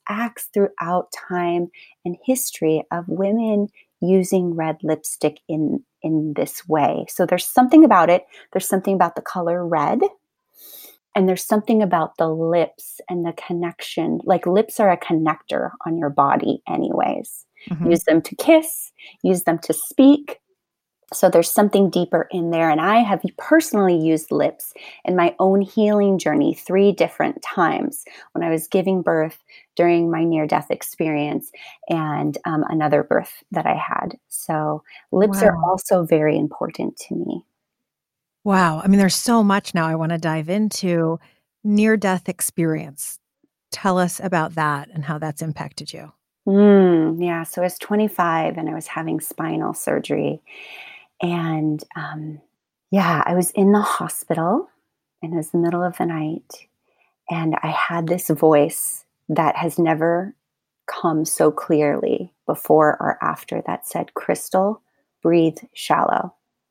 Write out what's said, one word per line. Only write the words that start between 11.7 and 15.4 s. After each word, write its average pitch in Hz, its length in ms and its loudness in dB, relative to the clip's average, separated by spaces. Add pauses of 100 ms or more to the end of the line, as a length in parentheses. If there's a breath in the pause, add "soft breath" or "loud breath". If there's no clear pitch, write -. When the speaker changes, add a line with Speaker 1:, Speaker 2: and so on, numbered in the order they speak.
Speaker 1:
about 175 360 -2
the 160 100 2
lips 165 800 -2
and 175 160 -4
the 165 100 -6
connection. 170 920 -6
Like, 175 220 0
lips 202 340 0
are 202 100 6
a 175 80 2
connector 156 720 -2 (160)